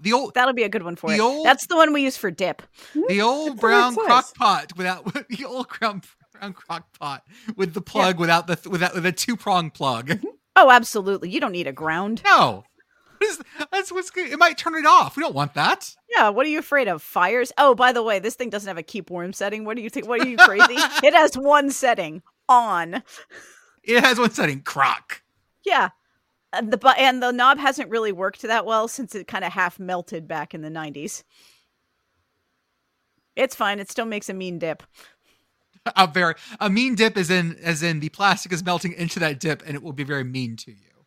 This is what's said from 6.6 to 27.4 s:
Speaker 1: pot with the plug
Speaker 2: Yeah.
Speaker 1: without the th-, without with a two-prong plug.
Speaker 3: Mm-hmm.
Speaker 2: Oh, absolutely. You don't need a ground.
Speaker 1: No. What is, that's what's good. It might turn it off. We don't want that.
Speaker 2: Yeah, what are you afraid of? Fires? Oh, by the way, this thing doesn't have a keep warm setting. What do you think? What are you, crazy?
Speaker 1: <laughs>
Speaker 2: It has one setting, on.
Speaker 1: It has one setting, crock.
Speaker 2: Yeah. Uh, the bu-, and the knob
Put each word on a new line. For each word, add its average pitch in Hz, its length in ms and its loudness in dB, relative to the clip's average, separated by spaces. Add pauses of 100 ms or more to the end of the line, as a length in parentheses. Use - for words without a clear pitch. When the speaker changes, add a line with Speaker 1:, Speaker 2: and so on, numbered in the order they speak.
Speaker 1:
pot 143 240 -10 (320)
with 185 180 -2
the 208 60 -6
plug 185 360 2
Speaker 2:
Yeah. 165 40 -6
Speaker 1:
without 170 280 2
the 175 100 -2
th-, - 120 -20
without 180 240 -2
with 175 120 -4
a 180 80 0
two-prong 185 580 -2
plug. 127 380 -2
Speaker 3:
Mm-hmm. 196 180 -4 (300)
Speaker 2:
Oh, 320 120 10
absolutely. 202 600 4
You 226 100 -4
don't 247 140 -4
need 175 140 -6
a 139 60 -6
ground. 170 520 -4
Speaker 1:
No. 165 400 4 (540)
What 427 100 0
is, 349 120 -10 (300)
that's 381 220 -4
what's 359 180 -6
good. 349 180 -6
It 285 100 -6
might 330 180 4
turn 320 180 -6
it 311 100 -4
off. 311 300 6
We 233 80 -4
don't 277 120 -4
want 143 180 -2
that. 208 420 -2 (180)
Speaker 2:
Yeah, 233 160 4
what 226 160 0
are 311 40 -2
you 302 100 -2
afraid 277 300 -2
of? 165 120 -4
Fires? 214 560 -2
Oh, 277 180 6
by 247 180 4
the 233 100 -2
way, 214 160 0
this 202 160 -6
thing 240 140 -8
doesn't 202 180 -8
have 185 100 -8
a 165 60 -10
keep - 260 -12
warm 180 220 -8
setting. 202 320 -6
What 214 140 -8
do 233 60 -10
you 226 60 -10
think? - 200 -8
What 240 100 -2
are 294 80 0
you, 247 80 -8
crazy? 240 400 6 (140)
Speaker 1:
<laughs> 285 120 -2
Speaker 2:
It 294 120 6
has 311 240 4
one 285 320 4
setting, 196 540 -2 (260)
on. 208 540 2 (800)
Speaker 1:
It 233 200 4
has 247 160 4
one 233 100 2
setting, 147 320 -2
crock. - 640 -2 (420)
Speaker 2:
Yeah. 269 240 2 (640)
Uh, 220 80 -4
the 220 160 -2
bu-, 247 120 4
and 254 340 2
the 247 80 0
knob 254 260 2